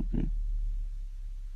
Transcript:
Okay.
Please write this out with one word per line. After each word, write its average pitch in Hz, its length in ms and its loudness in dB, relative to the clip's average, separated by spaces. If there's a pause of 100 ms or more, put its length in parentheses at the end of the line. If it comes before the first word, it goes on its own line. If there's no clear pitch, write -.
Okay. - 240 2 (1300)